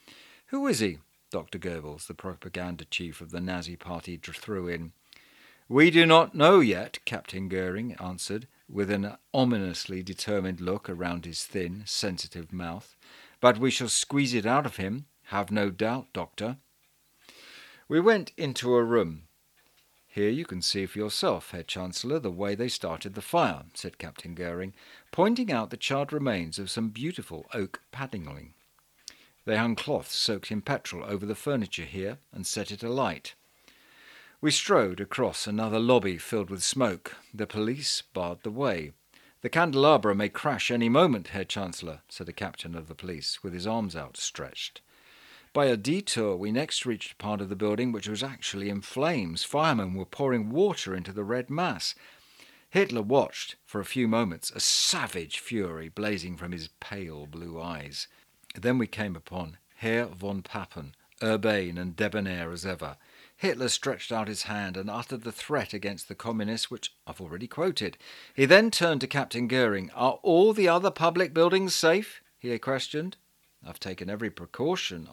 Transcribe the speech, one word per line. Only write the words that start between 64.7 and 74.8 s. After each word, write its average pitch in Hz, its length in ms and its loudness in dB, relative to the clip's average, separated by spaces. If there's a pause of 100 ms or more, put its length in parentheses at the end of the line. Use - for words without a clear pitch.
and 98 100 -6
uttered 117 340 -8
the 110 100 -8
threat 135 420 -4
against 98 340 -6
the 104 60 -12
communists 110 560 -4
which - 240 -10 (120)
I've - 140 -12
already 123 260 -10
quoted. 143 520 -2 (340)
He 135 140 4
then 208 240 12
turned 160 320 2
to 131 40 -2
Captain 127 400 -2
Goering. 110 440 2
"Are 123 320 2
all 190 320 8
the 202 140 6
other 180 220 4
public 165 440 2
buildings 175 400 4
safe?" - 480 4 (160)
he 120 200 -2
questioned. 165 600 -4 (440)
"I've - 160 -16
taken 92 300 -8
every 107 220 -4
precaution," 90 800 -4